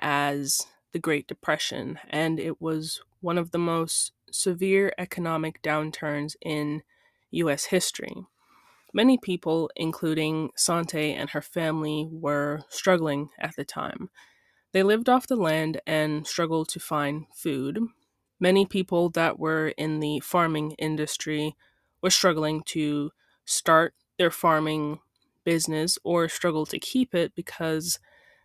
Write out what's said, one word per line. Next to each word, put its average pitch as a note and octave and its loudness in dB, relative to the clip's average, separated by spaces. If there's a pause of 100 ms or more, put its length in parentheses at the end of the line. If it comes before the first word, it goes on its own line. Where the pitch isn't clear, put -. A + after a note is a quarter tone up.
as, C#3+ 0 (240)
the E3+ -6
Great D3 -2
Depression, - -4 (100)
and D#3+ 0
it D#3+ -6
was D#3+ -4 (220)
one F3 0
of E3+ -4
the E3+ -2
most E3 -2 (220)
severe F#3+ 2
economic D#3+ -4
downturns D3+ -2
in D3+ -4 (480)
U E3+ 0
S C#3+ -2
history. - -4 (640)
Many B3 6
people, E3 -2
including D#3 -2
Sante E3 0
and - -6
her D3 -4
family, D#3 -4
were D3 -2
struggling D#3 2 (100)
at - -6
the C#3+ -6
time. - -8 (600)
They F#3+ 4
lived A3 4
off B3+ 4
the C4 2
land D#3+ 0
and D#3 0
struggled D#3+ 0
to - -8
find D3 -2
food. C#3+ -4 (640)
Many F#3+ 6
people F3+ 2
that E3 2
were D#3 0
in D#3 -2
the D3+ -2
farming D#3 0
industry D#3 -4 (480)
were F#3 2
struggling D#3 2
to D3 -2 (320)
start - 4 (240)
their F3 6
farming D#3 2 (460)
business E3 0
or E3+ 2
struggle D#3 0
to - -8
keep - 0
it E3+ 0
because E3 -4 (440)